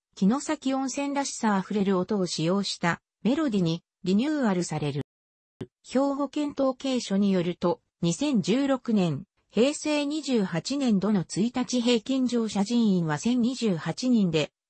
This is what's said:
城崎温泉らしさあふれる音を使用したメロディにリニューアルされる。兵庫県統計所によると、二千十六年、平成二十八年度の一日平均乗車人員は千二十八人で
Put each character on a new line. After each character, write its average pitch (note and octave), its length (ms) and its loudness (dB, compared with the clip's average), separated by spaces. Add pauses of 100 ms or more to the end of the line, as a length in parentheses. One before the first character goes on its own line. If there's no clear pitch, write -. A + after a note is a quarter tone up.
(140)
城 A3+ 260 2
崎 C4+ 340 -2
温 C4+ 140 -2
泉 C#4+ 260 -4
ら C#4 100 -2
し - 120 -8
さ G#3 200 0
あ F#3+ 60 0
ふ - 100 -10
れ G3+ 120 0
る F#3+ 140 2
音 G3 200 -2
を F3+ 80 0
使 D#3+ 180 -4
用 F#3+ 180 0
し - 140 -6
た - 240 -2 (220)
メ A#3 120 2
ロ D#4 140 0
デ G3+ 100 -2
ィ - 40 0
に E3 200 -2 (220)
リ F3+ 100 2
ニ A#3+ 120 2
ュ D4+ 160 -2
ー A3+ 60 0
ア G3 40 2
ル F3+ 100 0
さ D#3 160 -6
れ C#3+ 140 -4
る。 C#3 120 -4 (800)
兵 - 180 -2
庫 C#4 280 0
県 D4 300 -4
統 C4 180 0
計 C4 240 -2
所 G3 160 -4
に G3 160 2
よ F3+ 100 2
る E3+ 140 -4
と、 - 240 -2 (220)
二 E3+ 100 2
千 C4 300 0
十 C4 240 0
六 C4 260 0
年、 F3 320 0 (260)
平 B3+ 220 2
成 D4 320 -2
二 D4 180 -4
十 A#3+ 220 0
八 E3+ 320 -4
年 A#3+ 240 2
度 G3 100 0
の F#3 140 2
一 A3 260 -2
日 B3 300 -2
平 A#3 200 2
均 C4 260 0
乗 A3+ 220 0
車 G3+ 160 0
人 A3+ 320 4
員 E3+ 100 2
は D3+ 100 0
千 B3 240 0
二 A#3+ 140 0
十 G#3 220 0
八 E3+ 340 -4
人 G#3 200 4
で D#3 220 0 (180)